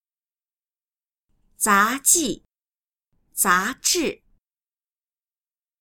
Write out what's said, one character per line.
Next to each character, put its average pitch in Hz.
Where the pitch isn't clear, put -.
杂 214
技， 277
杂 190
志。 -